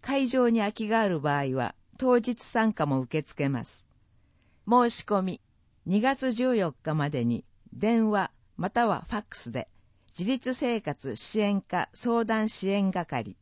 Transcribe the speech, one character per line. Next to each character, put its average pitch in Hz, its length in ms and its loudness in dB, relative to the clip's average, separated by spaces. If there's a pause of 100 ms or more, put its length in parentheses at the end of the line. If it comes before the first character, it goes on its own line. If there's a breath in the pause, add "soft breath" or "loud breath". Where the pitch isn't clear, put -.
会 277 240 0
場 240 240 4
に 226 80 4
空 208 140 0
き 220 160 -6
が 226 120 2
あ 208 80 2
る 165 120 0
場 143 180 2
合 135 180 -2
は、 120 180 -2 (240)
当 247 200 4
日 240 240 -2
参 220 300 0
加 151 140 0
も 135 140 0
受 151 220 -4
け - 40 -12
付 - 180 -4
け 139 40 2
ま 123 160 -2
す。 - 220 -20 (800)
申 240 220 6
し - 140 -6
込 202 180 0
み、 185 180 -4 (460)
二 190 140 2
月 262 320 0
十 247 240 2
四 175 160 0
日 - 220 -6
ま 147 140 0
で 135 160 -2
に、 117 200 0 (280)
電 220 380 2
話 202 200 0 (260)
ま 170 120 -4
た 233 200 2
は 170 200 -2
フ - 80 -4
ァ - 40 -2
ッ - 20 -16
ク - 140 -16
ス - 160 -10
で、 - 160 -6 (500)
自 185 120 -2
立 262 220 -2
生 240 300 -2
活 135 340 -6
支 - 240 -4
援 202 220 2
課 - 320 -4
相 233 320 0
談 220 240 0
支 - 180 -4
援 196 220 2
係。 127 520 -6